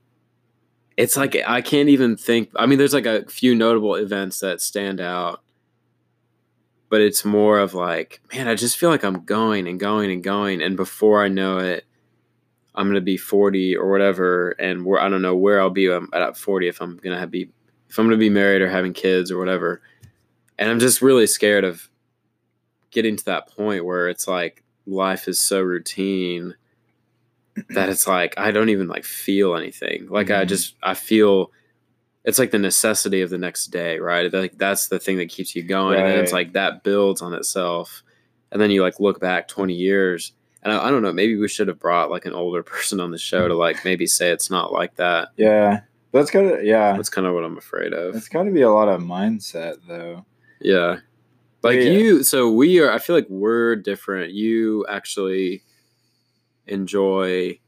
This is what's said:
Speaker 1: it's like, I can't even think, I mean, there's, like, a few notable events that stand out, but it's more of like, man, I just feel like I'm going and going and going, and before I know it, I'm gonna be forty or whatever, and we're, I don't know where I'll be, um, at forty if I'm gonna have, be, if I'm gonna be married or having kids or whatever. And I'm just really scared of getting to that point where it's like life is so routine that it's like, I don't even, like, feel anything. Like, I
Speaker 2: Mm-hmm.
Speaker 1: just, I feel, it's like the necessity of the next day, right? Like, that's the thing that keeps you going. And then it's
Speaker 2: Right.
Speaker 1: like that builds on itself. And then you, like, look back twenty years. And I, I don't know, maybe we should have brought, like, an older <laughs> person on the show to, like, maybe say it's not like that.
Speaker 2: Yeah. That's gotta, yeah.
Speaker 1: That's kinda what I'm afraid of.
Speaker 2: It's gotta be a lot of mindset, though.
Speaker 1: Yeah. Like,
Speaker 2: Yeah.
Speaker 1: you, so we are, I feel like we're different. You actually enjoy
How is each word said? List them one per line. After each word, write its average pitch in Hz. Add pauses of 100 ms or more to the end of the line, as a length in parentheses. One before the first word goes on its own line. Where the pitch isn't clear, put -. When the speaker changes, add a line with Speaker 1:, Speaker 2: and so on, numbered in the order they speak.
(960)
Speaker 1:
it's 117
like, 135 (100)
I 120
can't 147
even 127
think, 117
I 117
mean, 139
there's, 139
like, 127
a 110
few 127
notable 110
events 98
that 92
stand 98
out, 87 (1500)
but 110
it's 104
more 104
of 95
like, 87 (120)
man, 123
I 113
just 117
feel 170
like 143
I'm 92
going 104
and 90
going 101
and 90
going, 98
and 92
before 104
I 101
know 95
it, 92 (880)
I'm 101
gonna 98
be 92
forty 95
or 95
whatever, 90
and 90
we're, 95
I 95
don't 95
know 92
where 101
I'll 95
be, 92
um, 87
at 90
forty 92
if -
I'm 87
gonna 90
have, 87
be, 92 (380)
if -
I'm 110
gonna 113
be 110
married 98
or 92
having 92
kids 92
or 90
whatever. 90 (760)
And 107
I'm 117
just 127
really 127
scared 104
of 87 (1000)
getting 110
to -
that 85
point 104
where 90
it's -
like 87 (240)
life 95
is 90
so 98
routine 90 (1160)
that 95
it's 92
like, 90
I 104
don't 110
even, 98
like, 82
feel 98
anything. -
Like, 104
I 101
Speaker 2:
Mm-hmm. 92
Speaker 1:
just, 92
I 92
feel, 101 (720)
it's -
like 123
the 110
necessity 98
of 87
the 92
next 90
day, 85
right? 87
Like, 95
that's 98
the 95
thing 95
that 85
keeps -
you 87
going. 95
And 95
then 92
it's 90
Speaker 2:
Right. 90
Speaker 1:
like 87
that 95
builds 101
on 87
itself. 87 (480)
And 104
then 104
you, 98
like, 90
look 101
back 90
twenty 95
years. 92 (300)
And 107
I, 95
I 131
don't 131
know, 95
maybe 104
we 101
should 104
have 87
brought, 85
like, 87
an 87
older 87
<laughs> -
person -
on 87
the 85
show 90
to, 85
like, 85
maybe 90
say 87
it's 85
not 90
like 87
that. 87
Speaker 2:
Yeah. 107 (320)
That's 143
gotta, 190
yeah. 107
Speaker 1:
That's -
kinda 92
what 85
I'm 82
afraid -
of. 85
Speaker 2:
It's -
gotta 190
be 151
a 113
lot 107
of 90
mindset, 87 (100)
though. 85 (360)
Speaker 1:
Yeah. 90 (640)
Like, 123
Speaker 2:
Yeah. 127
Speaker 1:
you, 196
so 123
we 160
are, 135
I 113
feel 175
like 117
we're 113
different. 95
You 110
actually 95 (1040)
enjoy 95